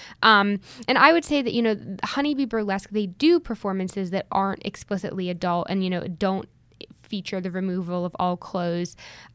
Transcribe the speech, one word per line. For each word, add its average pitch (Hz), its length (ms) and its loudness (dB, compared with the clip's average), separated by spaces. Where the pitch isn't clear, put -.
Um, 202 360 6
and 254 100 4
I 294 160 8
would 330 120 2
say 285 180 2
that, 233 100 -2
you 233 80 2
know, 220 160 2
Honeybee 277 420 0
Burlesque, 208 440 -2
they 208 160 -2
do 311 340 4
performances 190 720 -4
that 190 220 -4
aren't 196 340 -2
explicitly 190 640 -6
adult 175 400 -2
and, 190 140 0
you 185 80 0
know, 180 160 -2
don't 190 420 -2
feature - 480 -8
the 185 80 -4
removal 180 560 -2
of 175 140 -8
all 180 180 0
clothes. 175 580 -2